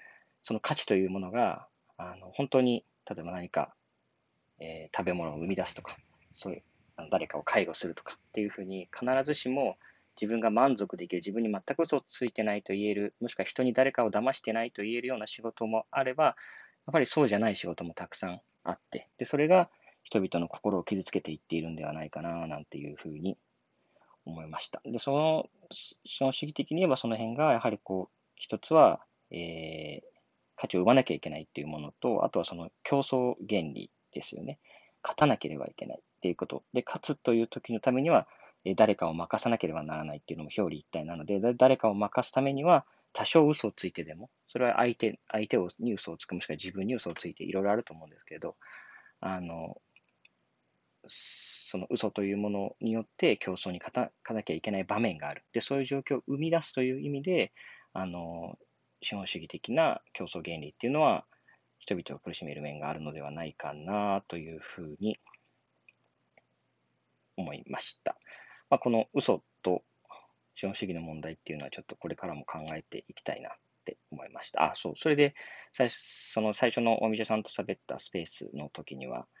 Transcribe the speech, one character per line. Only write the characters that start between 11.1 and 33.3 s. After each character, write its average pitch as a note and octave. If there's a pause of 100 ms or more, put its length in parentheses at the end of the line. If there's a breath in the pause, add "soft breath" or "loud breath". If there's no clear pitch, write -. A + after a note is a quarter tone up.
る、 F2+
自 F#2
分 A2+
に A2
全 F#2+
く -
嘘 E3
を B2+
つ -
い A#2
て -
な G#2
い G2+
と -
言 G2+
え G#2
る、 G2+
も A#2+
し -
く -
は F#2+
人 -
に B2
誰 C3
か B2
を G#2+
騙 A2
し -
て A2+
な A2+
い A#2+
と G2+
言 A2
え A#2+
る B2
よ B2+
う -
な G#2+
仕 -
事 A2+
も A2
あ C3+
れ C3
ば、 D3+
や C#3+
っ - (560 loud breath)
ぱ D#3+
り C3
そ -
う C3
じ G2+
ゃ G2+
な A2
い G2+
仕 -
事 E2+
も E2+
た F2
く -
さ -
ん F2+ (220)
あ -
っ E2+ (120)
て、 -
で、 A#2+
そ -
れ D3
が F#3 (340 soft breath)
人 -
々 F#2
の E2+
心 G2
を E2+
傷 F#2+
つ -
け F#2+
て D#2+
い D2+
っ D2
て -
い D#2+
る D#2+
ん D#2+
で D#2
は D2+
な D2
い D2
か -
な、 E2
な D#2
ん D2+
て -
い D2
う D2+
ふ -
う D2+
に F#2 (880 soft breath)
思 E2
い D#2+
ま D#2
し -
た。 -
で、 A#2+
そ C#3
の、 D#3 (220)
資 - (220)
本 C3+
主 -
義 D3+
的 -
に D#3+
言 F#3+
え E3+
ば C3
そ -
の A2+
辺 A2+
が、 D3
や A2+
は B2
り G#2+
こ F#2+
う、 - (200)
一 -
つ -
は、 C#3 (300)
え E2
ー、 - (500)
価 -
値 -
を F2+
生 F#2
ま A#2+
な C3
き -
ゃ E2
い -
け -
な D#2+
い D#2+
っ -
て -
い -
う -
も D2+
の -
と、 A#2+
あ -
と -
は E2
そ -
の E2+ (140)
競 C#3
争 B2+ (140)